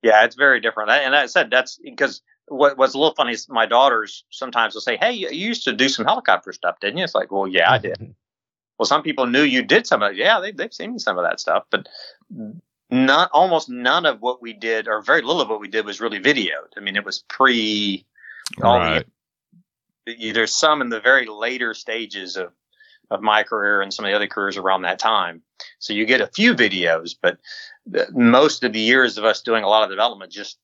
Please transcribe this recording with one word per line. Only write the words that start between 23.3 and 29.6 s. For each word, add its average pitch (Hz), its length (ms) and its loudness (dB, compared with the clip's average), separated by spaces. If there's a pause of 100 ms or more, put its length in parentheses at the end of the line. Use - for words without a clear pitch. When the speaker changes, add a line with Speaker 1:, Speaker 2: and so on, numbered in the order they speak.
Speaker 1:
career 104 380 -2
and 98 120 -6
some 110 120 -8
of 101 60 -2
the 101 40 0
other 104 120 0
careers 98 300 -4
around 95 260 0
that 90 160 -2
time. 90 420 -2 (380)
So - 140 -8
you 104 120 -2
get 120 160 2
a 101 60 -2
few 226 260 2
videos, 87 680 0
but 90 180 -2 (500)
the, - 260 -2
most 123 500 4
of 113 100 -2
the 110 60 -4
years 117 380 2
of 104 80 -6
us 107 160 2
doing 113 220 -2